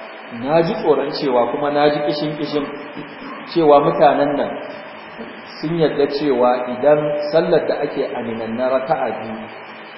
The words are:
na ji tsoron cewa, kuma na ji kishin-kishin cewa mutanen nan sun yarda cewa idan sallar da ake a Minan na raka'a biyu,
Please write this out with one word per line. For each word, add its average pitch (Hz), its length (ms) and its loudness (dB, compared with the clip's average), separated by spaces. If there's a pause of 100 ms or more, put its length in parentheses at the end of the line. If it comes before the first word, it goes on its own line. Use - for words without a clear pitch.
(380)
na 143 240 2
ji 165 160 -2
tsoron 147 320 2
cewa, 123 400 2
kuma 143 220 -2
na 147 180 4
ji 143 160 2
kishin-kishin 151 600 -4 (840)
cewa 147 320 8
mutanen 147 560 4
nan 107 140 -2 (1120)
sun 160 180 -2
yarda 151 280 2
cewa 135 420 2 (200)
idan 139 300 4 (320)
sallar 170 360 4
da - 140 0
ake 139 240 -2
a 139 160 -6
Minan 113 340 -6
na 127 140 0
raka'a 131 480 0
biyu, 110 300 -10 (500)